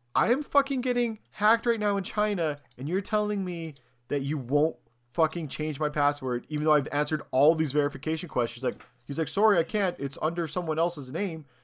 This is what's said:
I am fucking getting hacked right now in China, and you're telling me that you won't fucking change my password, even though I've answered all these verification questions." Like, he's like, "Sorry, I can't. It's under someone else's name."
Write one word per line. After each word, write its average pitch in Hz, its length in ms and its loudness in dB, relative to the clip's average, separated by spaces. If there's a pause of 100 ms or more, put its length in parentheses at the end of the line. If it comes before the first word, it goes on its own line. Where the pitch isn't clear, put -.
(160)
I 170 160 2
am 285 100 2
fucking 277 400 0
getting 240 380 0 (100)
hacked 214 340 2
right 233 160 2
now 202 160 2
in 196 80 -2
China, 185 540 0 (180)
and 131 120 -6
you're 180 120 0
telling 208 440 -2
me 165 320 -6 (320)
that 143 140 0
you 139 140 -2
won't 143 400 2 (380)
fucking 160 340 0
change 151 320 -4
my 151 80 0
password, 143 600 0
even 151 160 -2
though 156 80 6
I've 143 180 2
answered 147 380 -2
all 143 240 6
these 160 180 0
verification 147 560 -2
questions." 120 360 -2
Like, 123 180 -2 (220)
he's 139 140 -6
like, 160 100 0
"Sorry, 202 300 4
I 170 40 2
can't. 190 380 -2
It's 139 200 -4
under 170 280 -2
someone 160 300 -2
else's 156 340 -2
name." 165 320 -4 (200)